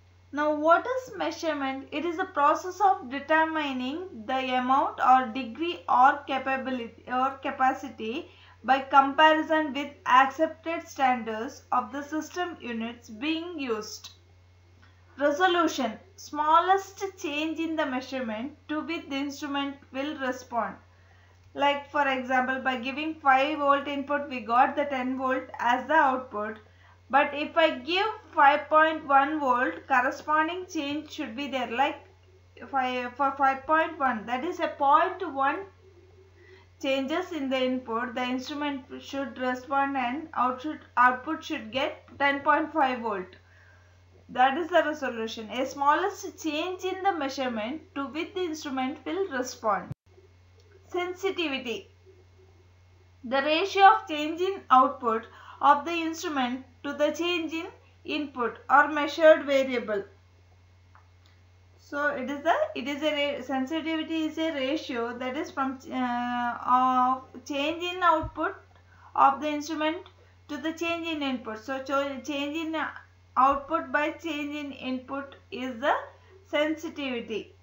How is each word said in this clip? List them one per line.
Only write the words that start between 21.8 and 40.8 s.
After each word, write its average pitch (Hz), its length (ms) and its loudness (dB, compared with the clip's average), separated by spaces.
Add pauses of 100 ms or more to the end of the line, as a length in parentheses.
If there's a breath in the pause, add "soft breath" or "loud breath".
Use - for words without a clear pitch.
for 285 180 2
example, 254 520 0
by 254 160 0
giving 277 380 -4
five 277 440 4
volt 277 280 4
input, 285 420 -2
we 254 120 -8
got 240 340 4
the 294 100 0
ten 254 320 -2
volt 262 280 -2 (160)
as 247 260 2
the 302 80 2
output. 233 640 2 (520 soft breath)
But 277 220 4
if 294 240 -6
I 311 220 4
give 349 280 0 (280)
five 294 340 6
point 311 380 4
one 277 340 4
volt, 254 460 0
corresponding 311 800 0
change 294 440 -6
should 240 260 -8
be 285 120 -6
there. 240 220 -4
Like, 277 300 0 (560)
if - 180 -12
I, 254 420 -2
for 277 220 2
five 269 280 2
point 320 320 2
one, 233 280 0
that 247 180 -4
is 359 160 -4
a 320 80 0
point 311 640 2
one 277 280 0 (1200 loud breath)
changes 294 500 -2
in 269 160 -4
the 262 160 0
input, 247 500 -2
the 254 80 -4
instrument 277 640 -4 (160)
should 262 380 -8
respond 269 580 -2
and 254 380 -4
output, 254 440 -2 (180)